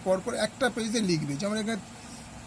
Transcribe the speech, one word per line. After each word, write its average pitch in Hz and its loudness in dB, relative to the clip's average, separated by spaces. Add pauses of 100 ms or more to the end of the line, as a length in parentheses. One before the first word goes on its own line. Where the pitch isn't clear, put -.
পরপর 190 2
একটা 226 2
পেজে 226 0
লিখবে। 156 2
যেমন 208 0
এখানে 214 0 (640)